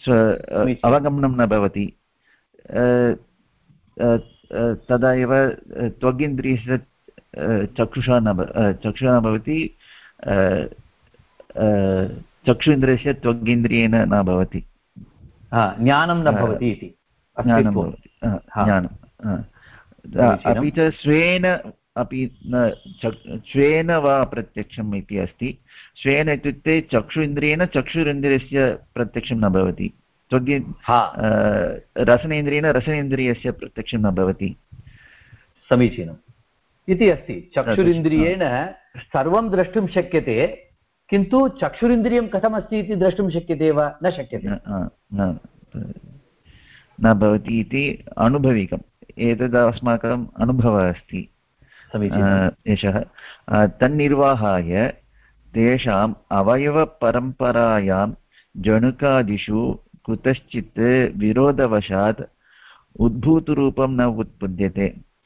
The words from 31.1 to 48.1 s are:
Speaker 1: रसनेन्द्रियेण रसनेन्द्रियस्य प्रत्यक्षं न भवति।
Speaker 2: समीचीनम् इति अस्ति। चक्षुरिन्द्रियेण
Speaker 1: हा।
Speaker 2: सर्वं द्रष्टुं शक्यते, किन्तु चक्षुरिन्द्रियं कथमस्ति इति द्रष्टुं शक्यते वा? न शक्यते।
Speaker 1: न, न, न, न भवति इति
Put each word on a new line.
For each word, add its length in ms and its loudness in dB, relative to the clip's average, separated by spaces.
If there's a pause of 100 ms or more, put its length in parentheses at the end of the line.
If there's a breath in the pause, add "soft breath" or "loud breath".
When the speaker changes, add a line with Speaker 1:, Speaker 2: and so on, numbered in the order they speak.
Speaker 1:
रसनेन्द्रियेण 680 2
रसनेन्द्रियस्य 840 -2
प्रत्यक्षं 480 -8
न 40 0
भवति। 540 0 (1120 soft breath)
Speaker 2:
समीचीनम् 460 0 (720)
इति 220 4
अस्ति। 440 -6
चक्षुरिन्द्रियेण 880 2
Speaker 1:
हा। 260 -2 (280)
Speaker 2:
सर्वं 540 -2
द्रष्टुं 360 0
शक्यते, 600 -2 (640)
किन्तु 380 2
चक्षुरिन्द्रियं 800 0
कथमस्ति 520 -2
इति 160 -4
द्रष्टुं 340 0
शक्यते 400 -2
वा? 340 0
न 60 0
शक्यते। 380 -8
Speaker 1:
न, 100 -6 (100)
न, 220 -6 (240)
न, 240 -2 (1600 soft breath)
न 140 6
भवति 460 2
इति 440 -6 (140)